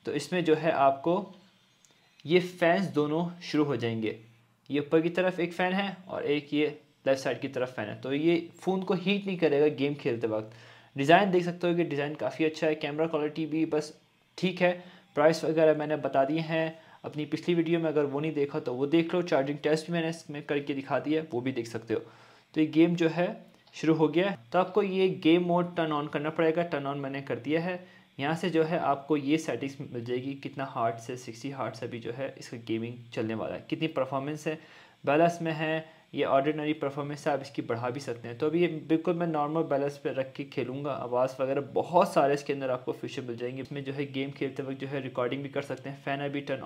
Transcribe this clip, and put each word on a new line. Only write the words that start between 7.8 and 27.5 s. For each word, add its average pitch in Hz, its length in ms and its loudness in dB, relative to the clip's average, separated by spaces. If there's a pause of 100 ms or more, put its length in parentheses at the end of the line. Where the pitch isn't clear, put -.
है। 117 120 -10
तो 131 120 -4
ये 160 240 4 (240)
phone 190 220 0
को 190 120 0
heat 196 320 0
नहीं 190 100 -2
करेगा 151 400 4
game 139 180 0
खेलते 123 320 -2
वक्त। 110 300 -4 (400)
Design 170 340 6
देख 180 140 4
सकते 175 220 -4
हो 175 80 2
कि 170 100 2
design 143 300 -2
काफ़ी 151 300 -2
अच्छा 156 220 0
है, 156 80 2
camera 151 320 0
quality 151 400 -2
भी 156 200 0
बस 151 280 -2 (440)
ठीक 180 220 0
है। 180 120 6 (420)
Price 160 300 6
वगैरह 156 340 6
मैंने 151 180 -2
बता 139 280 2
दिए 156 160 0
हैं 160 380 -2 (260)
अपनी 151 200 -6
पिछली 147 300 0
video 170 260 2
में, 160 80 0
अगर 147 160 4
वो 139 160 -2
नहीं 160 120 -2
देखा 143 280 0
तो 123 140 -4
वो 135 120 0
देख 165 280 2
लो। 180 80 2
चार्जिंग 147 360 0
test 156 280 0
भी 170 60 -4
मैंने 165 160 0
इसमें 151 340 -8
करके 147 320 -2
दिखा 135 240 -2
दिया 147 220 0
है, 156 120 -8
वो 120 80 -2
भी 127 120 -2
देख 117 140 -4
सकते 113 280 -4
हो। 101 60 0 (540)
तो 156 60 2
ये 156 60 6
game 160 300 4
जो 170 120 2
है 165 180 0 (480)
शुरू 156 200 2
हो 151 140 4
गया 175 220 2
है। 185 80 -8 (140)
तो 175 60 4
आपको 180 240 2
ये 190 260 2
गेम 170 340 4
mode 175 340 2
turn 160 160 0
on 151 200 -2
करना 151 180 -2
पड़ेगा, 160 320 2
Turn 147 240 -4
on 143 100 -4
मैंने 139 260 -6
कर 131 160 -4
दिया 143 220 0